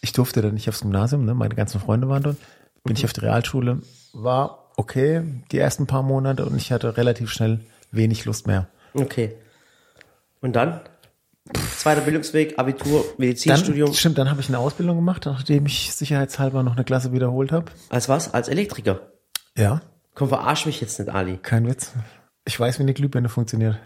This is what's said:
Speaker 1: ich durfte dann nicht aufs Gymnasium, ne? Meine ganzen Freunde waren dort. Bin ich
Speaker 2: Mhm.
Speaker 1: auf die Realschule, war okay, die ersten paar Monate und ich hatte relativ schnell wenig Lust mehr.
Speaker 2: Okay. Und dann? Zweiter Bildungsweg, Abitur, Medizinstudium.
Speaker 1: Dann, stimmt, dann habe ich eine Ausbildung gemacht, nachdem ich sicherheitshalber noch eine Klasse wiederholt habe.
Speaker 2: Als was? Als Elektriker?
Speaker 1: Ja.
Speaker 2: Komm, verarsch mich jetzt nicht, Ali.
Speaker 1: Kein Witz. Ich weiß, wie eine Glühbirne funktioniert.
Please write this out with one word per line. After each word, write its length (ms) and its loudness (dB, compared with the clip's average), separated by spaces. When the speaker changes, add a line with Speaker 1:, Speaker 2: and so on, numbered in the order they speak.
Speaker 1:
ich 100 -6
durfte 300 2
dann 120 0
nicht 140 -4
aufs 120 -6
Gymnasium, 440 0
ne? 100 0
Meine 200 0
ganzen 260 -2
Freunde 280 0
waren 140 0
dort. 140 -2
Bin 120 -2
ich 60 -2
Speaker 2:
Mhm. 60 0
Speaker 1:
auf 40 -4
die 80 -8
Realschule, 600 0
war 640 -2
okay, 460 0
die 60 0
ersten 280 0
paar 160 0
Monate 440 0
und 100 -2
ich 160 -2
hatte 240 -2
relativ 340 2
schnell 300 0
wenig 340 2
Lust 220 -6
mehr. 220 0
Speaker 2:
Okay. 420 -2
Und 160 0
dann? 240 0
Zweiter 240 4
Bildungsweg, 560 0
Abitur, 460 2
Medizinstudium. 680 4
Speaker 1:
Dann, 60 -2
stimmt, 240 2
dann 120 2
habe 100 0
ich 80 -4
eine 100 0
Ausbildung 380 0
gemacht, 300 0
nachdem 400 2
ich 280 -2
sicherheitshalber 680 0
noch 140 2
eine 80 0
Klasse 280 0
wiederholt 400 0
habe. 140 0
Speaker 2:
Als 200 0
was? 240 2
Als 160 0
Elektriker? 520 -2
Speaker 1:
Ja. 240 4
Speaker 2:
Komm, 140 0
verarsch 380 0
mich 140 -4
jetzt 180 -8
nicht, 120 -4
Ali. 320 -2
Speaker 1:
Kein 240 2
Witz. 260 -4
Ich 120 -6
weiß, 200 0
wie 60 0
eine 100 2
Glühbirne 340 0
funktioniert. 580 0